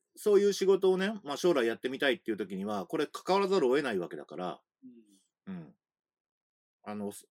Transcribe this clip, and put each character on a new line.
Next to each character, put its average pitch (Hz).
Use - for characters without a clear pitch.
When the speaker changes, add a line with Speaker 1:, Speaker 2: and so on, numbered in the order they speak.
Speaker 1:
そ 208
う 190
い 202
う 202
仕 190
事 190
を 185
ね、 196
ま 143
あ、 131
将 175
来 123
や 113
っ -
て 131
み 131
た 143
い 120
っ -
て 113
い -
う 98
時 95
に 95
は、 104
こ -
れ 147
関 -
わ 202
ら 196
ざ 190
る 139
を 123
得 151
な 127
い 98
わ 85
け 82
だ 73
か 76
ら。 87
Speaker 2:
う 95
ん。 92
Speaker 1:
う -
ん。 76
あ 104
の、 101
す-、 -